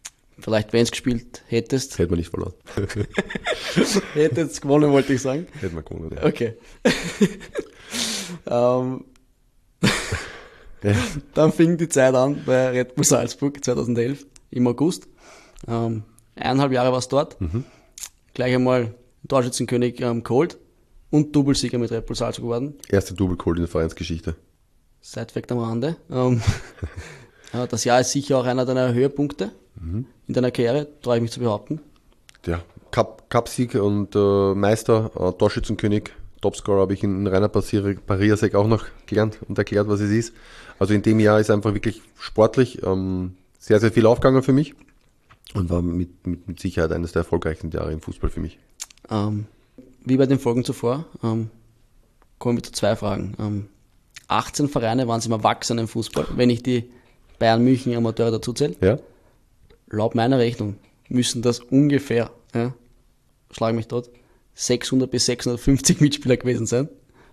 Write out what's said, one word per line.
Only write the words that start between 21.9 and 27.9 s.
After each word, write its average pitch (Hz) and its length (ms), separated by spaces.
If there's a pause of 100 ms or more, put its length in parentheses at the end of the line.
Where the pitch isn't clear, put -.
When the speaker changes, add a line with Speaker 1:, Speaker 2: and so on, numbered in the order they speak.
Speaker 1:
Red 113 140
Bull 120 100
Salzburg 117 300
geworden. 120 300 (140)
Speaker 2:
Erste 98 240
Double 90 240
geholt 85 200
in 87 60
der 85 60
Vereinsgeschichte. 82 680 (640)
Speaker 1:
Side-Fact - 500
am 123 80
Rande. 117 380 (120)
Ähm, 127 320 (560)
<laughs> - 560
ja, 120 140
das 110 160
Jahr 123 160